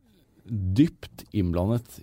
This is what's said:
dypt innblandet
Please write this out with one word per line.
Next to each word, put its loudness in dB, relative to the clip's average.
dypt 0
innblandet 0